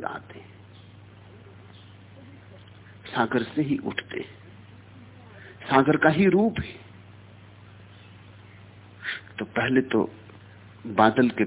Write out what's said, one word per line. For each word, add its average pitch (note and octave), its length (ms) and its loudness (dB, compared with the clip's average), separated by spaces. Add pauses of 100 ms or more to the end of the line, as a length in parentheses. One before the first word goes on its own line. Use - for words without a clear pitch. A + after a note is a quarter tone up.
आते - 320 -14
हैं, - 140 -20 (2500)
सागर A#2+ 400 -2
से - 160 -4
ही C#3 240 -2
उठते - 340 -10
हैं, - 180 -14 (1200)
सागर C#3 360 2
का D#3 140 4
ही F3 180 2
रूप G3+ 300 2
है। - 140 -10 (2750)
तो G#2 80 -6
पहले B2 400 0
तो - 220 0 (840)
बादल A2+ 360 4
के G#2+ 140 0